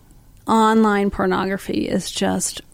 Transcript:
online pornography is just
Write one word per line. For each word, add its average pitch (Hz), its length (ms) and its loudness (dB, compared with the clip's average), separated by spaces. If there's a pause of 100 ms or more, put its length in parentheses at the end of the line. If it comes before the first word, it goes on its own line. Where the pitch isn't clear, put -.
(480)
online 220 640 4
pornography 190 800 -2
is - 200 -2
just 185 520 -4 (120)